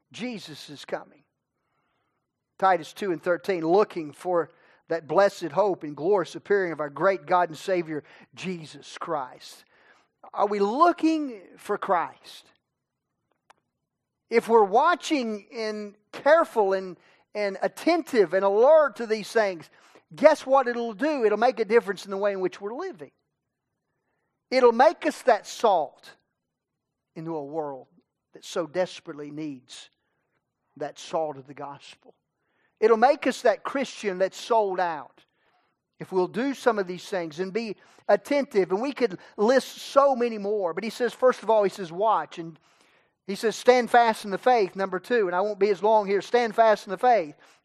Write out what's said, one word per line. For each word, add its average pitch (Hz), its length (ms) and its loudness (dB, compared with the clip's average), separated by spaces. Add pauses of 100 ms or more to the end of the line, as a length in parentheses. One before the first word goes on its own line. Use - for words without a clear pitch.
(120)
Jesus 160 580 -12
is 143 160 -16
coming. - 380 -12 (1400)
Titus 180 340 0
two 202 180 -6
and 151 120 -6
thirteen, 175 420 -2
looking 175 460 0
for 175 400 -4 (360)
that 160 200 -6
blessed 175 440 0
hope 180 320 -2
and 147 140 -10
glorious 175 380 -2
appearing 180 380 -2
of 143 60 -12
our 147 120 -6
great 160 340 0
God 180 240 2
and 156 80 -12
Savior, 160 460 -4 (320)
Jesus 160 640 -12
Christ. 143 680 -10 (680)
Are 202 140 2
we 208 120 -2
looking 294 800 2 (160)
for - 220 -6
Christ? - 680 -4 (1800)
If 226 200 0
we're 226 160 6
watching 240 800 0 (100)
and 214 400 -8 (160)
careful 269 600 2
and, 190 240 -6 (360)
and 202 280 -4
attentive 214 720 0
and 190 100 2
alert 247 540 6
to 240 80 -6
these 214 260 -4
things, 190 380 -2 (440)
guess 285 320 4
what 262 220 4
it'll 233 260 -4
do? 262 300 -2
It'll 208 140 2
make 233 240 0
a - 20 0
difference 202 400 0
in 196 80 -14
the 196 60 -6
way 202 160 -2
in 190 80 -6
which 180 180 -6
we're 202 140 -10
living. 262 380 -14 (1400)
It'll 247 220 6
make 294 320 4
us - 160 -2
that 220 260 2
salt - 640 0 (1040)
into 165 200 -10
a 147 100 -8
world 139 400 -10 (480)
that - 100 -20
so 170 240 -6
desperately 151 640 -6
needs 147 580 -12 (840)
that 147 240 -10
salt 156 380 -6
of 131 100 -20
the 147 60 -20
gospel. 139 600 -18 (680)
It'll 226 160 6
make 262 280 4
us - 180 -2
that 208 200 2
Christian 214 540 -6
that's 185 240 -2
sold 202 400 0
out. 160 420 -6 (760)
If - 140 -14
we'll 185 160 0
do 233 260 -4
some 226 240 0
of 196 100 -2
these 180 200 -12
things 165 320 -8
and 190 140 -6
be 220 240 -6 (320)
attentive, 208 640 2
and 196 100 -2
we 277 100 -4
could 214 260 -2 (200)
list 240 400 2
so 277 360 2
many 240 240 -4
more. 202 360 -4
But 190 100 -8
he 226 60 -6
says, 233 240 -4
first - 280 2
of 202 80 -8
all, 220 140 4
he 196 60 2
says, 180 200 -10
"Watch." 180 480 -2
And 165 220 -14 (680)
he 196 80 -6
says, 214 220 -2
"Stand 247 340 4
fast 233 360 2
in 202 40 -8
the 185 80 -4
faith," 233 380 2
number 190 240 -4
two, 226 280 -2
and 175 80 -4
I 180 40 2
won't 208 180 -2
be 202 120 2
as 175 120 -2
long 214 240 2
here. 196 160 0
Stand 233 320 0
fast 226 320 4
in 202 60 -10
the 185 60 -6
faith. 202 380 2 (300)